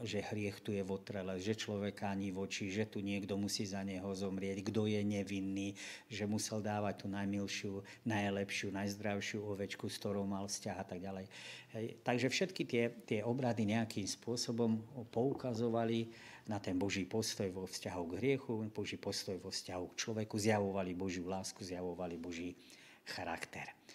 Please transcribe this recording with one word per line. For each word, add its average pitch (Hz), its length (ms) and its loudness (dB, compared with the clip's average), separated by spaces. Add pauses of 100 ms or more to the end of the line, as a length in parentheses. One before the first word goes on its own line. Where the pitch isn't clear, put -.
že 101 160 2
hriech 104 400 -2
tu - 80 0
je 101 80 2
votrele, 95 560 -2
že 92 160 0
človeka 104 560 0
ani 98 240 0
v 95 160 -2
oči, 95 240 -2
že 107 160 2
tu 104 160 -4
niekto 101 320 0
musí 101 320 0
za 95 160 -2
neho 98 320 -2
zomrieť, 98 560 -2
kto 107 160 4
je 104 160 4
nevinný, 101 720 0 (320)
že 104 160 -2
musel 107 400 0
dávať 104 400 0
tú 104 80 -4
najmilšiu, 98 720 0 (240)
najlepšiu, 101 640 2
najzdravšiu 101 720 0
ovečku, 101 480 -2
s - 80 -8
ktorou 101 240 0
mal 98 240 0
vzťah 101 320 -4
a 98 80 -2
tak 92 160 -6
ďalej. 95 220 -4 (500)
Hej. 113 100 0 (220)
Takže 123 240 6
všetky 185 320 2
tie, 120 200 4 (200)
tie 110 160 2
obrady 117 480 4
nejakým 110 400 2
spôsobom 117 720 2 (320)
poukazovali 117 960 2 (400)
na 104 160 -2
ten 90 160 2
Boží 95 240 2
postoj 110 480 0
vo 95 160 -4
vzťahu 90 360 -4
k 85 120 -2
hriechu, 120 560 2
Boží 101 240 -4
postoj 95 480 -4
vo 92 80 -8
vzťahu 90 400 -4
k - 80 -8
človeku, 110 400 0
zjavovali 98 560 4
Božiu 90 320 -2
lásku, 95 400 -4
zjavovali 90 480 -2
Boží 87 400 -6 (480)
charakter. - 640 -6 (280)